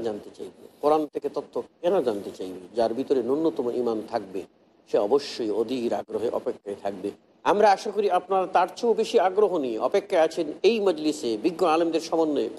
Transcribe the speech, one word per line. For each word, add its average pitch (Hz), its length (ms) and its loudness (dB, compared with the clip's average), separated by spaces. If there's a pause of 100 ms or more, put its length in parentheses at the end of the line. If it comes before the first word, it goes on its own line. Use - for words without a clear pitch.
জানতে 104 300 -6
চাইবে, - 280 -16 (180)
কোরআন 156 200 4 (120)
থেকে 143 220 -6
তথ্য - 180 -10 (280)
কেন 180 120 2 (140)
জানতে 101 300 -4
চাইবে? 92 240 -10 (160)
যার 113 200 2
ভিতরে 135 300 0
ন্যূনতম 151 380 0 (140)
ঈমান 113 180 0 (140)
থাকবে, 95 300 -6 (480)
সে 151 60 0 (100)
অবশ্যই 123 440 0 (100)
অধীর 117 400 -2
আগ্রহে 107 280 -4 (100)
অপেক্ষায় 101 460 -8
থাকবে। 101 240 -6 (420)
আমরা 208 160 6 (100)
আশা 214 200 -6
করি 202 120 0 (100)
আপনারা 185 280 0 (100)
তার 180 200 4
চেয়েও 226 240 2
বেশি - 160 0 (120)
আগ্রহ 190 240 4 (120)
নিয়ে 113 140 -2 (100)
অপেক্ষায় 190 380 2
আছেন 160 200 -2 (220)
এই 233 80 4 (100)
মজলিসে 151 440 0 (140)
বিজ্ঞ 170 160 0 (140)
আলেমদের 165 340 2
সমন্বয়ে 151 400 0 (100)